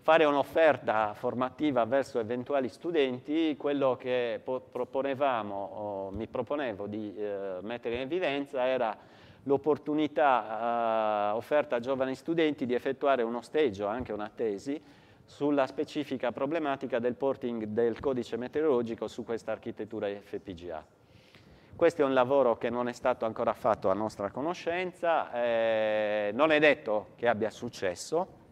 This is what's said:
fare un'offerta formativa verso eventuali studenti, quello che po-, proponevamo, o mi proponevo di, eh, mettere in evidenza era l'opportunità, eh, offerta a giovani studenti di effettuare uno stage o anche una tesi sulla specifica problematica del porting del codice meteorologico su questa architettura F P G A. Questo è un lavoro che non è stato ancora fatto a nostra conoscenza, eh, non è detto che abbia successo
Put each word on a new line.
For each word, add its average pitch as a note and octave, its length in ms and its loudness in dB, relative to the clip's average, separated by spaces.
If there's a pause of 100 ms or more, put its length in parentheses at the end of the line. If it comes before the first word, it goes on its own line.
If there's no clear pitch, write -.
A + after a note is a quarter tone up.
fare D#3+ 240 8
un'offerta C3 880 2
formativa B2+ 720 0
verso B2+ 340 0
eventuali B2 480 -2
studenti, D3 880 -2
quello C#3 400 0
che B2 480 -2
po-, C3 160 -4
proponevamo, B2+ 960 -2
o G2 560 -6
mi G#2 180 -6
proponevo A#2+ 580 -4
di, G#2 300 -8
eh, G2 460 -6
mettere A#2 320 -6
in B2 80 -4
evidenza C#3 640 -2
era B2 300 0 (480)
l'opportunità, A#2 1900 2
eh, G#2+ 40 0
offerta C#3 400 0
a A#2+ 40 0
giovani C3 340 -2
studenti D#3 520 0
di A#2+ 80 0
effettuare C3+ 480 0
uno A#2 180 -2
stage A#2 420 0
o G#2 40 0
anche A#2 260 -4
una G#2 200 -6
tesi A#2 480 -4 (440)
sulla C#3+ 420 0
specifica C#3+ 640 -4
problematica C#3 680 -2
del B2 160 0
porting A#2+ 500 -2
del A2 340 0
codice B2 380 -2
meteorologico A#2+ 720 0
su A2+ 160 -10
questa A2+ 260 -6
architettura G#2+ 580 -6
F G2+ 300 -8
P G2 140 -10
G F2 180 -12
A. D#2 140 -8 (920)
Questo E3 260 2
è - 20 6
un C3+ 80 2
lavoro B2+ 440 4
che A#2+ 140 -2
non A#2+ 180 -2
è A#2+ 40 -6
stato B2 320 -2
ancora A2+ 280 -2
fatto G#2 380 0
a F#2+ 40 4
nostra G2+ 360 -4
conoscenza, E3+ 1000 -2
eh, A2 1000 2
non D3+ 180 4
è D3+ 80 6
detto A2+ 560 2
che A#2+ 100 -2
abbia A2 240 2
successo - 1000 -6